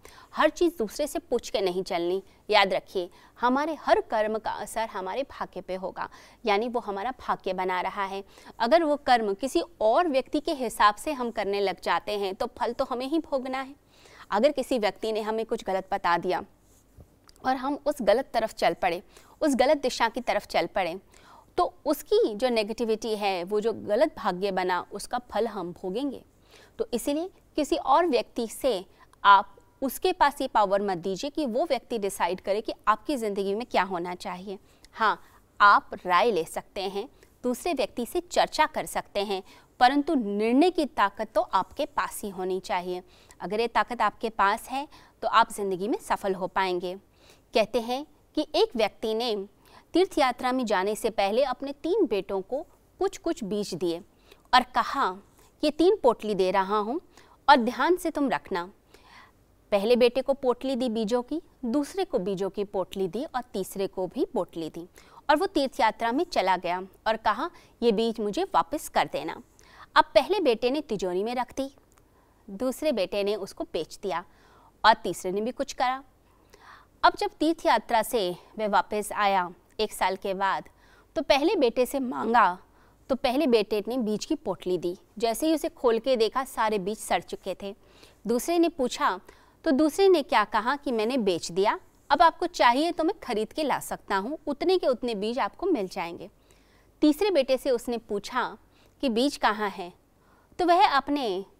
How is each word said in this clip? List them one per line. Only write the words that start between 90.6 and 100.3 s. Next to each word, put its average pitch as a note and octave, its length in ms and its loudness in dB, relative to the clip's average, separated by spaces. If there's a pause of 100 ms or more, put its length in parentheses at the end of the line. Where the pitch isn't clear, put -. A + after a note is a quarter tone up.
कि C#4 160 -4
"मैंने A3+ 260 0
बेच F#3+ 340 0
दिया, G#3 280 0 (300)
अब D4 120 4
आपको E4 260 4
चाहिए D4 440 2
तो D#4+ 120 -4
मैं - 160 -2
खरीद - 340 -6
के D#4 100 -4
ला G#3 160 -2
सकता - 360 -6
हूँ, A3 220 -4 (100)
उतने E4+ 300 0
के F4 100 0
उतने A#3+ 280 -2
बीज A3 240 -4
आपको G#3 260 -4
मिल B3+ 220 0
जाएंगे।" F3 420 -10 (720)
तीसरे D4+ 300 4
बेटे C4 260 2
से C#4 140 -2
उसने A#3+ 260 -2
पूछा G#3 600 -6 (440)
कि C#4 80 2
"बीज B3 280 2
कहाँ G#3+ 320 0
है?" F#3 240 -12 (680)